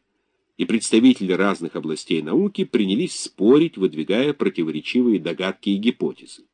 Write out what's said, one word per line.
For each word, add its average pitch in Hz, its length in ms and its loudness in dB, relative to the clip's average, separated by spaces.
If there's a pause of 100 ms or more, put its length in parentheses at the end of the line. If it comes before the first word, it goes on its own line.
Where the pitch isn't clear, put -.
(560)
и - 80 -4
представители 110 680 2
разных 87 420 -2
областей 78 460 -4
науки 180 420 -2
принялись 110 560 -2
спорить, 143 580 2
выдвигая 95 540 0
противоречивые 90 880 -2
догадки 92 500 -4
и 101 60 2
гипотезы. - 800 -4